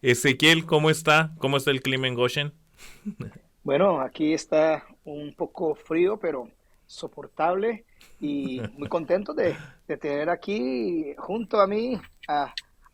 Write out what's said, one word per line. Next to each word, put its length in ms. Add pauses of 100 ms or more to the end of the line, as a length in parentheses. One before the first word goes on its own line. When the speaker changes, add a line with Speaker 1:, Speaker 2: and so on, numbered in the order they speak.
Speaker 1:
Ezequiel, 640
¿cómo 240
está? 480
¿Cómo 200
está 140
el 100
clima 260
en 80
Goshen? 380 (520)
<laughs> 280 (320)
Speaker 2:
Bueno, 360
aquí 320
está 520 (200)
un 300
poco 380
frío, 460
pero 300 (360)
soportable 1000 (340)
y 400 (180)
muy 120
contento 440
de, 220 (320)
de 80
tener 340
aquí 880
junto 440
a 40
mí 320 (300)
a, 260 (400)